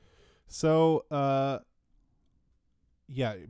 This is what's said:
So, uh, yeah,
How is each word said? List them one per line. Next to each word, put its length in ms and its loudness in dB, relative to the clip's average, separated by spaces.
So, 640 2
uh, 500 -2
yeah, 280 -4